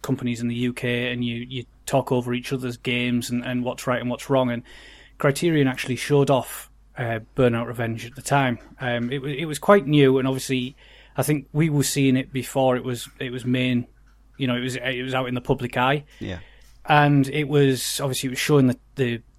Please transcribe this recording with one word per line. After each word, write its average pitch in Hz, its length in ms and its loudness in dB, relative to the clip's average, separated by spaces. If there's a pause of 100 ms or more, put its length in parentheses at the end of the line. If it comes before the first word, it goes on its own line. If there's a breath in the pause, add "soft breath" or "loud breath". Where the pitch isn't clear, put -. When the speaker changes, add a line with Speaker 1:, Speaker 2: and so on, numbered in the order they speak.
Speaker 1:
companies 120 380 -4
in 120 60 -2
the 120 80 -2
U 123 180 -2
K, 123 380 -2
and 123 140 -4
you, 117 120 -4
you 123 280 -10 (220)
talk - 260 0
over 123 220 0
each 123 180 -6
other's 123 240 -6
games 123 540 -2
and, 120 140 -4
and 123 200 -4
what's 127 240 -6
right 123 120 0
and 123 100 -4
what's 120 200 -8
wrong, 131 220 2
and 120 100 -6 (560 loud breath)
Criterion 147 480 2
actually 127 300 -4
showed 143 340 2
off, - 380 -2 (300)
uh, 113 220 -4 (140)
Burnout 120 320 2
Revenge 113 380 -6
at 117 100 -16
the 135 60 -16
time. 131 380 0 (200)
Um, 120 320 -4
it 139 120 -6
wa-, 139 60 -8
it 156 180 -6
was 151 120 -8
quite 202 280 6
new, 139 320 6
and 135 100 0
obviously 131 480 -4 (400 loud breath)
I 131 60 0
think 147 300 -2
we 156 180 2
were 143 140 2
seeing 139 320 2
it 131 140 -4
before 131 460 0
it 123 80 -6
was, 123 240 -8 (100)
it 131 120 -8
was 123 160 -10
main, 123 400 0 (500)
you 135 100 -2
know, 123 80 0
it 123 60 -2
was, 127 160 -4
it 127 260 -6
was 131 120 -6
out 127 140 -2
in 123 60 -4
the 123 60 -4
public 123 380 -2
eye. 139 260 0 (140)
Speaker 2:
Yeah. 95 220 -10 (440 soft breath)
Speaker 1:
And 143 440 6
it 151 200 -2
was, 139 520 2
obviously 135 260 -4
it 127 40 -6
was 123 80 -6
showing 143 280 6
the, 123 120 2 (180)
the 120 260 -2 (160)